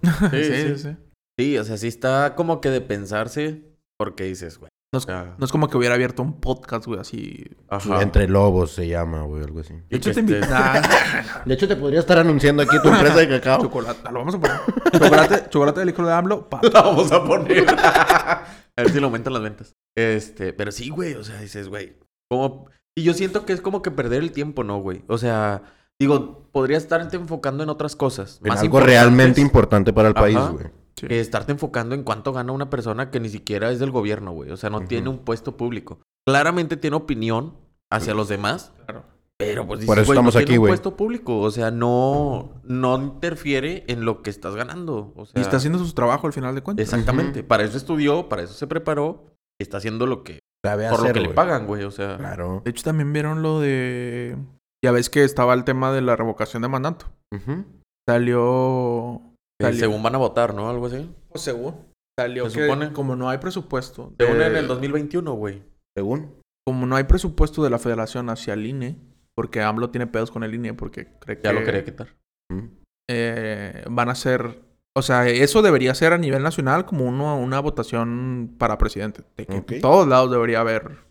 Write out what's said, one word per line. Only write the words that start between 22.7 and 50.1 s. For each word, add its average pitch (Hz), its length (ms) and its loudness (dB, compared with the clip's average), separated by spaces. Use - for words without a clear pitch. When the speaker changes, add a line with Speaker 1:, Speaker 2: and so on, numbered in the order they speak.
Speaker 2:
Y 165 60 -2
yo 165 100 4
siento 190 320 -4
que 190 80 -2
es 185 80 -4
como 196 220 -4
que 180 80 -4
perder 131 320 -2
el 165 80 -6
tiempo, 143 320 -6
¿no, 101 160 -4
güey? 95 280 -8
O 113 120 -2
sea, 107 420 -2
digo, - 520 0
podría 135 260 0
estarte 165 400 -4
enfocando 151 440 -6
en 156 80 -6
otras 151 260 -6
cosas 127 480 -4
Speaker 1:
En 104 60 -2
Speaker 2:
más 101 120 0
Speaker 1:
algo 107 180 6
realmente 127 640 8
Speaker 2:
importantes 110 500 6
Speaker 1:
importante - 20 -8
para 110 140 6
el 107 80 4
Speaker 2:
Ajá. 113 60 4
Speaker 1:
país, 80 120 -6
güey. - 140 -12
Speaker 3:
Sí. 131 80 -10
Speaker 2:
que 120 120 -2
estarte 113 320 -4
enfocando 127 440 -6
en 139 80 -8
cuánto 110 300 -6
gana 127 180 -6
una 139 200 -6
persona 120 400 -4
que 127 80 -4
ni 113 100 -6
siquiera 104 420 -4
es 123 80 -4
del 135 120 -4
gobierno, 104 400 -4
güey. 73 200 -12
O 90 60 -10
sea, 107 140 -8
no 107 60 -6
Speaker 1:
Ujú. 92 100 -8
Speaker 2:
tiene 117 220 -4
un 131 100 -8
puesto 113 380 -6
público. 117 420 -8
Claramente 156 520 0
tiene 147 180 -2
opinión 120 600 -4
hacia 107 220 -2
Speaker 1:
Sí. 104 40 -2
Speaker 2:
los 107 120 -2
demás. 104 420 -6
Speaker 3:
Claro. 113 180 -16
Speaker 2:
Pero, - 300 -4
pues, 107 180 -8
Speaker 1:
Por 110 120 4
Speaker 2:
dices, 107 60 6
Speaker 1:
eso - 20 6
Speaker 2:
"Güey, 139 100 6
no 123 140 8
Speaker 1:
estamos 113 40 6
Speaker 2:
tiene 120 120 6
Speaker 1:
aquí, 127 80 4
Speaker 2:
un 120 60 8
Speaker 1:
güey. 107 120 8
Speaker 2:
puesto 180 240 -2
público". 214 460 -4
O 107 100 2
sea, 113 200 -2
no, 123 920 0
no 127 380 -2
interfiere 147 840 -4
en 117 180 -6
lo 110 160 -4
que - 80 -8
estás 98 260 -10
ganando. 131 600 -8
O 104 80 -18
sea, - 140 -10
Speaker 3:
Y - 20 2
está 98 160 0
haciendo 151 220 0
su 175 140 -4
trabajo 139 340 0
al 147 60 -4
final 127 220 -8
de 135 60 -8
cuentas. 160 240 -4
Speaker 2:
Exactamente. 127 540 -2
Speaker 1:
Ujú. - 80 -12
Speaker 2:
Para 107 160 2
eso 107 120 -4
estudió, 147 540 0
para 92 140 -6
eso 87 100 -12
se - 140 -10
preparó. 156 680 -4
Y - 40 -10
está - 140 -10
haciendo 113 280 -4
lo 127 180 -4